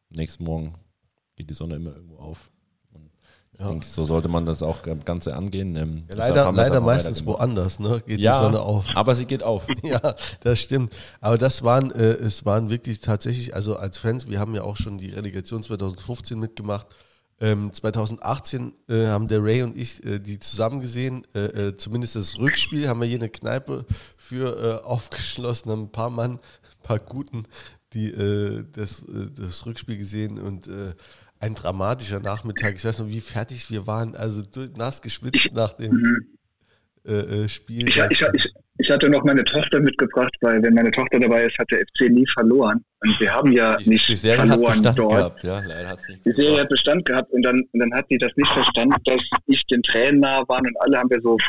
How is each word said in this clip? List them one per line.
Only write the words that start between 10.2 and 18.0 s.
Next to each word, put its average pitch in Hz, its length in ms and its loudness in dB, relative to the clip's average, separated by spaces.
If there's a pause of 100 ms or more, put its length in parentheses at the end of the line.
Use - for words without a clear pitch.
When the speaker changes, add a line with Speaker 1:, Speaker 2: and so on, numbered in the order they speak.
Speaker 2:
das 120 180 2
stimmt. 131 340 -2 (280)
Aber 110 180 2
das 131 240 0
waren, 131 280 4
äh, 113 200 4
es 113 340 -4
waren 107 240 0
wirklich 117 300 -6
tatsächlich, 117 560 -4
also 101 220 -4
als 95 200 -8
Fans, 123 300 -4
wir 101 120 -4
haben 104 140 -4
ja 104 100 -4
auch 104 140 -8
schon 101 220 -6
die 95 100 -12
Relegation 98 540 -8
zweitausendfünfzehn 104 760 -8
mitgemacht. 104 500 -8 (520)
Ähm, 104 340 0
zweitausendachtzehn, 117 1000 -6 (140)